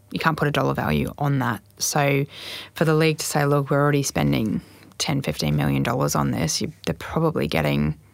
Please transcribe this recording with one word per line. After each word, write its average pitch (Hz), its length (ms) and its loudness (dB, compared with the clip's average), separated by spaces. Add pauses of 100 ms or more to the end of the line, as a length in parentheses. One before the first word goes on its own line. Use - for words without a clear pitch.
(120)
you - 80 -4
can't 160 180 0
put 147 100 2
a 147 40 0
dollar 139 220 2
value 143 440 0
on 143 220 0
that. 120 220 -2 (160)
So 143 480 0 (500)
for 165 100 0
the 160 80 4
league 156 240 4
to - 80 -6
say, 147 200 0
"Look, 143 260 2
we're 143 100 4
already 143 220 2
spending 135 580 0 (380)
ten, 139 240 -2
fifteen - 320 -2
million 143 260 2
dollars 143 340 0
on 147 140 0
this," - 320 -2
you, 170 100 -4 (140)
they're 170 80 0
probably 160 540 -2
getting 147 500 0 (160)